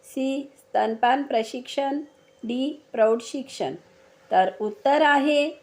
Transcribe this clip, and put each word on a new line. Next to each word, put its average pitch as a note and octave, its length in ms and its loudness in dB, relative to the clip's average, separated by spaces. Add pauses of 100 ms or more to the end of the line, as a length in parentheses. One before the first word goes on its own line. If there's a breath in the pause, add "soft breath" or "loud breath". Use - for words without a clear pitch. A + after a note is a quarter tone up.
सी C4+ 540 -4
स्तनपान A3+ 640 0
प्रशिक्षण, C#4 760 -4 (420)
डी B3+ 400 -4 (100)
प्रौढ A3 300 4
शिक्षण. A#3 520 -8 (560)
तर F#3 200 4 (100)
उत्तर C4+ 420 0
आहे D4 480 2 (120)